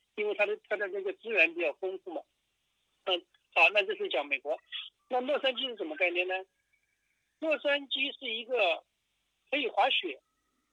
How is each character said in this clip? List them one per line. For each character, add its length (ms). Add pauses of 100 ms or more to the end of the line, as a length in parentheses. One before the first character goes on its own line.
(160)
因 120
为 60
它 120
的， 120 (100)
它 80
的 120
那 140
个 120
资 160
源 240
比 80
较 120
丰 260
富 120
嘛。 100 (840)
嗯， 160 (320)
好， 160
那 140
这 120
是 140
讲 160
美 140
国。 180 (520)
那 120
洛 180
杉 160
矶 120
是 100
什 80
么 100
概 140
念 180
呢？ 80 (1040)
洛 200
杉 300
矶 280
是 140
一 140
个 380 (640)
可 80
以 100
滑 220
雪， 320 (520)